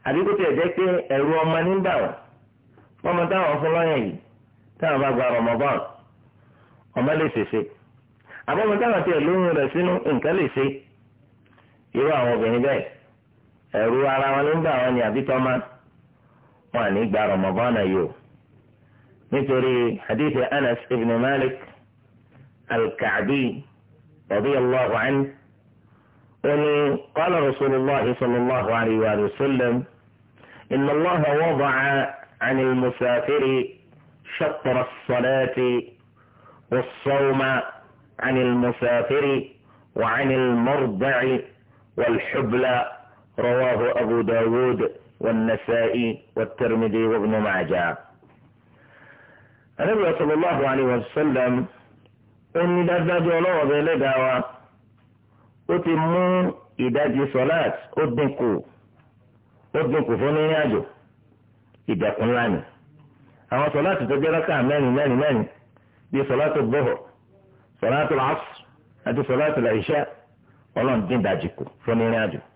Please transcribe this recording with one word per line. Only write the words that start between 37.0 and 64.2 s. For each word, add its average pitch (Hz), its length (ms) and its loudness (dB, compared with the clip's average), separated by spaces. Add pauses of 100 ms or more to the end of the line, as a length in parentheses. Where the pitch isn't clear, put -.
عن 131 180 -2
المسافر 123 880 0 (680)
وعن 117 380 0
المرضع 127 880 0 (800)
والحبلى. 123 1000 0 (380)
رواه 123 680 0
أبو 117 180 0
داود 113 720 0 (240)
والنسائي 113 1040 0 (160)
والترمذي 113 720 0
وابن 110 340 2
ماجه. 92 600 -2 (1800)
النبي 185 400 0
صلى 151 160 0
الله 151 340 0
عليه 135 160 0
وسلم 127 840 0 (880)
ó 170 80 2
ní 175 220 2
dájúdájú 175 460 2
Ọlọ́run 170 300 2
Ọba 143 160 2
Ẹlẹ́dàá 143 420 2
wa, 131 160 2 (1300)
ó 175 100 0
ti 170 120 -2
mú 165 320 2 (520)
ìdajì 127 520 0
sọ́láàt, 139 480 0 (160)
ó - 160 -2
dínkù, 135 440 0 (1200)
ó 151 80 0
dínkù 156 300 0
fún 113 160 0
onírìn 156 280 2
àjò. 131 240 0 (1080)
Ìdẹ̀kùn 107 400 -2
ńlá 120 180 0
ni. 92 140 -2 (880)
Àwọn 143 200 0
sọ́láàtì 151 360 0
tó 135 100 0
jẹ́ 156 160 0